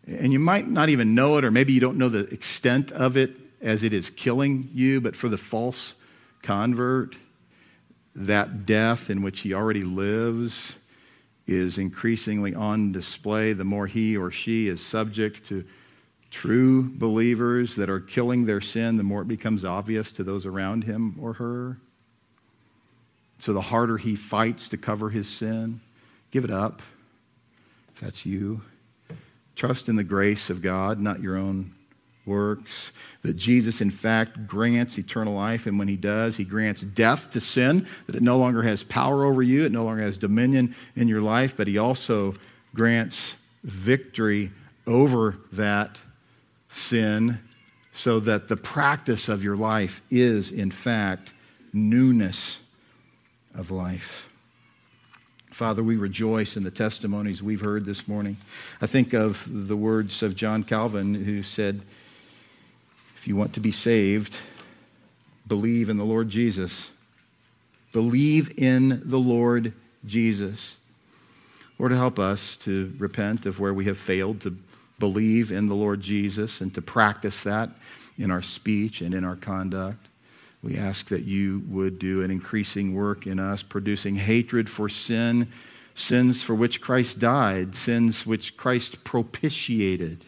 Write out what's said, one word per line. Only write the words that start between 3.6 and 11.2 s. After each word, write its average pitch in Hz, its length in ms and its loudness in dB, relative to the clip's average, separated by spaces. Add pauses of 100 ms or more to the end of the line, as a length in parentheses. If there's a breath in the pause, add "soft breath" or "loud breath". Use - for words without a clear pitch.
as 107 220 0
it 110 100 2
is 92 160 -2
killing 131 640 0
you, 131 260 4
but 117 160 -2
for 123 140 -4
the 104 80 0
false - 560 -6 (480 soft breath)
convert, 120 760 0 (1000 soft breath)
that 101 520 -2
death 113 440 2
in 98 120 -2
which 98 200 -4
he 95 120 -4
already 104 300 0
lives 110 920 -4 (720 soft breath)